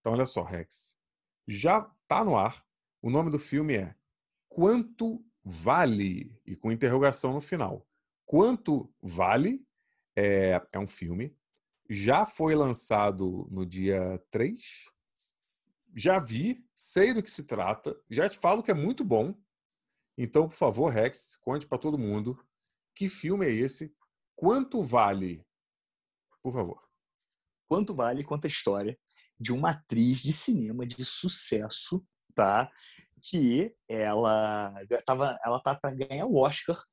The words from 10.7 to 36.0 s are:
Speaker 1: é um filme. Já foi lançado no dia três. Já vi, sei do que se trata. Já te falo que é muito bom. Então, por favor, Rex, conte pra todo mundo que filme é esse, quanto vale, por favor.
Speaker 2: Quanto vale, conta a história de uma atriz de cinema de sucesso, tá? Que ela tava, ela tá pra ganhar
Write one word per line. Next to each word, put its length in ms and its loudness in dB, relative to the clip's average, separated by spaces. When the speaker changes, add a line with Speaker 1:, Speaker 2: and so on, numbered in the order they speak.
Speaker 1:
é 60 -6
um 80 -4
filme. 500 -8
Já 340 2
foi 300 0
lançado 960 0
no 160 -4
dia 640 -2
três. 600 -6
Já 240 2
vi, 460 -4
sei 380 0
do 100 -2
que 80 -10
se 140 -12
trata. 500 -4
Já 180 0
te 100 -8
falo 240 2
que 80 -4
é 40 4
muito 300 -2
bom. 300 0
Então, 320 2
por 80 -14
favor, 320 2
Rex, 540 -2
conte 240 -6
pra 100 -4
todo 220 -4
mundo 400 -4
que 140 -4
filme 380 -2
é 60 2
esse, 380 -4
quanto 460 2
vale, 600 2
por 100 -6
favor. 300 -6
Speaker 2:
Quanto 260 0
vale, 280 -2
conta 240 -6
a 40 -2
história 480 -2
de 120 -6
uma 180 0
atriz 520 2
de 100 -2
cinema 540 2
de 180 -10
sucesso, 1000 -2
tá? 360 2
Que 520 2
ela 840 0
tava, 360 0
ela 180 0
tá 140 0
pra 200 -6
ganhar 320 -6